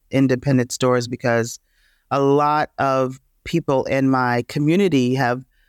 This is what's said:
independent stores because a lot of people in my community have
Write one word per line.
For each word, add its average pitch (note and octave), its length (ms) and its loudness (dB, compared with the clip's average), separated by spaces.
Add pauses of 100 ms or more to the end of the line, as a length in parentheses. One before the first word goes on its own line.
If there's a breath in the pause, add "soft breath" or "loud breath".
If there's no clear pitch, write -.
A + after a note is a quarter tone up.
(120)
independent B2+ 600 0
stores B2 360 0
because A#2 520 -4 (520)
a C3+ 100 0
lot D3 560 2
of C3 420 -2 (260)
people C#3+ 400 -2
in C3+ 240 0
my B2 400 0
community D3 640 2
have C3 300 -2 (240)